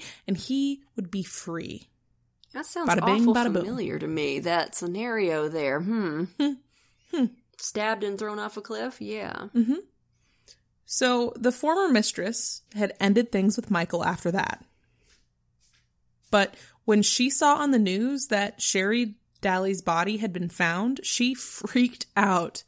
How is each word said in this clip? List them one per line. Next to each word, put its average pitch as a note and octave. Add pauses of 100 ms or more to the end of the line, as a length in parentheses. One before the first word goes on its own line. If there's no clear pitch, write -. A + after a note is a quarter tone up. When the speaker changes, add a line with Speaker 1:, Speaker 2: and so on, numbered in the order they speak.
(280)
Speaker 1:
and F#3
he C#4 (140)
would F#3
be G3
free. - (640)
Speaker 2:
That D4+
sounds E4+
Speaker 1:
Bada F3
bing, G#3
Speaker 2:
awful A#3
Speaker 1:
bada A#3+
boom. F3+
Speaker 2:
familiar G#3
to D3+
me, D3
that E3+
scenario F3+
there. D3
Hmm. F3+ (160)
Speaker 1:
Hmm. C#4+ (600)
Hmm. C#4+ (320)
Speaker 2:
Stabbed G#3+
and G3+
thrown G#3
off G#3+
a G#3
cliff? A3+
Yeah. G#3
Speaker 1:
Mm-hmm. A#3 (1120)
So B3
the B3
former E4
mistress G#3+ (140)
had G#3
ended G#3
things G3
with A#3+
Michael E3+
after E3+
that. - (1700)
But G3 (320)
when G#3+
she B3
saw C#4+
on D4
the B3
news A3
that G3+
Sherry G#3 (260)
Daly's F#3+
body F3+
had G#3
been F3
found, F#3
she B3
freaked - (100)
out F#3+